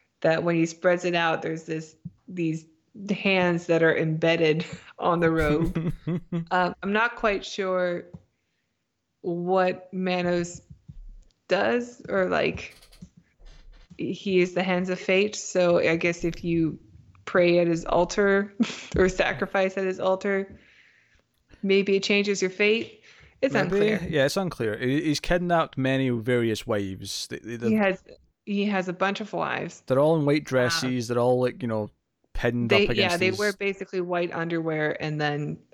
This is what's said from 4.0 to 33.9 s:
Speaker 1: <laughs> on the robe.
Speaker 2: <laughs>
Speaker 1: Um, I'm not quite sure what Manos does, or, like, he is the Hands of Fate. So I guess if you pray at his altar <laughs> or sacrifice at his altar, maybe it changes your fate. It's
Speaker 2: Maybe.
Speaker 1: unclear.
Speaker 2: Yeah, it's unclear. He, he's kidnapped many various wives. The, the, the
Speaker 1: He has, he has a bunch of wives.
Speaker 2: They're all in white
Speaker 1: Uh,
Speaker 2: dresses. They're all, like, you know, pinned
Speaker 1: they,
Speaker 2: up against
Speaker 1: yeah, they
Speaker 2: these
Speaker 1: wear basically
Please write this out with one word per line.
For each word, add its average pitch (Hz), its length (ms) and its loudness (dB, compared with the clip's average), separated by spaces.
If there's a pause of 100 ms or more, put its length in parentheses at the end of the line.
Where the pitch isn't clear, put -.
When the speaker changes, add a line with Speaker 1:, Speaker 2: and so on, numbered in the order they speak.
Speaker 1:
<laughs> - 180 -20
on 175 200 0
the 165 120 2
robe. 160 600 0 (120)
Speaker 2:
<laughs> 170 160 -4 (300)
Speaker 1:
Um, 180 320 0
I'm 196 100 -2
not 226 220 0
quite 202 300 -2
sure 180 580 -4 (1200)
what 185 720 0
Manos 175 680 -2 (880)
does, 226 600 0
or, 185 180 0
like, - 480 -2 (1200)
he 190 440 0
is 180 120 0
the 180 100 0
Hands 185 260 0
of 180 100 -4
Fate. 202 360 2
So 175 440 2
I 165 160 2
guess 170 280 -2
if 165 200 -4
you 165 340 0 (480)
pray 175 340 4
at 175 80 4
his 170 180 0
altar 196 680 2 (220)
<laughs> - 220 -10
or 190 120 6
sacrifice 190 680 0
at 190 80 -2
his 190 140 -4
altar, 196 600 -2 (1000)
maybe 196 340 4
it 196 80 2
changes 202 380 2
your 185 100 0
fate. 214 500 0 (400)
It's 269 120 2
Speaker 2:
Maybe. 202 120 2
Speaker 1:
unclear. 196 440 0
Speaker 2:
Yeah, 147 160 2
it's 147 120 0
unclear. 123 400 -2
He, 131 240 0
he's 151 180 0
kidnapped 175 580 0
many 135 320 0
various 117 580 0
wives. 101 600 -4
The, - 120 -12
the, 120 180 -12
the 226 120 -2
Speaker 1:
He 220 60 4
has, 196 280 0 (420)
he 202 200 -2
has 196 220 -2
a 180 60 -4
bunch 196 280 -2
of 208 120 -12
wives. 160 520 -6
Speaker 2:
They're 131 140 2
all 156 180 4
in 147 80 2
white 147 180 2
Speaker 1:
Uh, - 60 -14
Speaker 2:
dresses. 127 580 0
They're 120 120 0
all, 123 220 4
like, 123 200 -2
you 120 60 -4
know, 110 220 -2 (440)
pinned 120 380 0
Speaker 1:
they, 202 140 4
Speaker 2:
up - 40 0
against 120 80 -2 (160)
Speaker 1:
yeah, 170 40 2
they 185 120 2
Speaker 2:
these 185 100 -2
Speaker 1:
wear 208 140 0
basically 196 480 -6